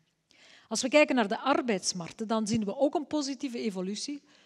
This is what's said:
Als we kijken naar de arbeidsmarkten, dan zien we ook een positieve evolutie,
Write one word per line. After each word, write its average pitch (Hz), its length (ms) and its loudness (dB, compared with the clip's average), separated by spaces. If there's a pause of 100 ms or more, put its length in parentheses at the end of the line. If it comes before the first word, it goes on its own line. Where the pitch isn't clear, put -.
(680)
Als 226 140 -4
we 262 80 -2
kijken 302 260 6
naar 233 120 4
de 208 120 -2
arbeidsmarkten, 220 880 -2
dan 220 200 0
zien 220 180 0
we 190 120 -6
ook 294 180 2
een 311 120 -2
positieve 277 520 -4
evolutie, 208 640 -6 (240)